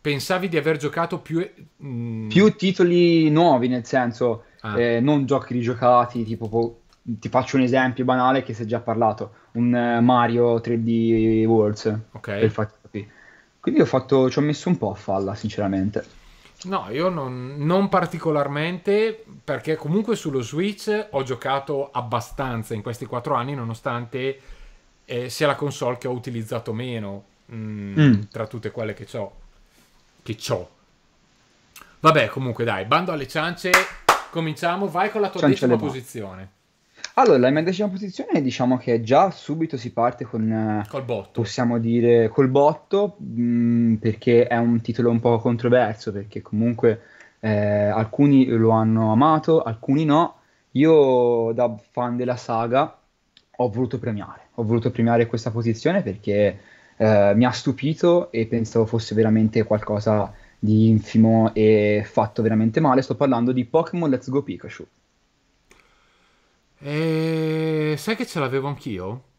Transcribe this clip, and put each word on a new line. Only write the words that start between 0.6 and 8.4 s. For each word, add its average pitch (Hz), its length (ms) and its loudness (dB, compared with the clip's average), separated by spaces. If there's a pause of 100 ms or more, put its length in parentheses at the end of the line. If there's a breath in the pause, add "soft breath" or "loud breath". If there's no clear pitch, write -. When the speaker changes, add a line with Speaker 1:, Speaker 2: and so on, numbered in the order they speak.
Speaker 1:
giocato 160 440 -4
più... 165 260 -4 (360)
Mm 117 440 -8
Speaker 2:
Più 185 300 4
titoli 175 720 4
nuovi, 151 380 4
nel 123 180 -2
senso, 120 580 -2 (180 soft breath)
Speaker 1:
Ah. 110 200 -2
Speaker 2:
eh, 117 180 2
non 139 260 2
giochi 127 280 -2
rigiocati, 120 720 2
tipo, 113 240 -8
po-, 117 340 -4 (200)
ti 113 280 -8
faccio 127 260 0
un 131 60 4
esempio 127 420 0
banale 127 380 2